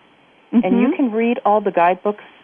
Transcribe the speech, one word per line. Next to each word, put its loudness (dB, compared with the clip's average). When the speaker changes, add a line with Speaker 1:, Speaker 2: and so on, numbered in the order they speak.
Speaker 1:
and 2
you 2
Speaker 2:
Mm-hmm. -2
Speaker 1:
can -2
read -2
all 2
the -4
guidebooks -2